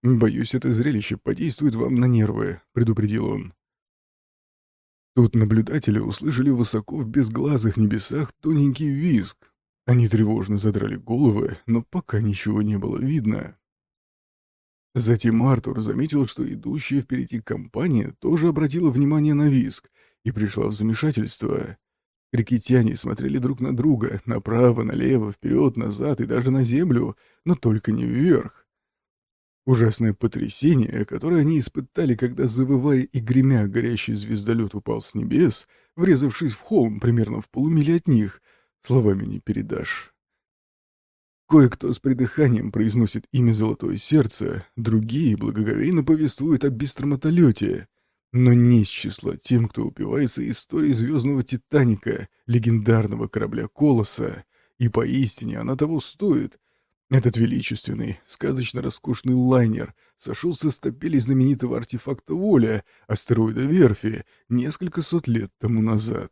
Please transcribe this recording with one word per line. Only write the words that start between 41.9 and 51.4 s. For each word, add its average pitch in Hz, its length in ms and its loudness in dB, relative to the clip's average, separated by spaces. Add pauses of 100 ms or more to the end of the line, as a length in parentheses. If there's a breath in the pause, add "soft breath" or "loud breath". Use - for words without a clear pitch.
с - 60 -6
придыханием 123 760 0
произносит 110 580 0
имя 120 220 4
«Золотое 107 420 -2
Сердце», 110 680 0 (100)
другие 113 640 0
благоговейно 110 640 0
повествуют 151 600 0
о 139 40 2
бистроматолете, 135 1160 0 (460)
но 123 180 6
не 120 320 6
с - 60 -2
числа - 480 -8
тем, 117 320 0
кто - 160 -6
упивается 113 640 -4
историей 151 420 -2
звездного 127 520 0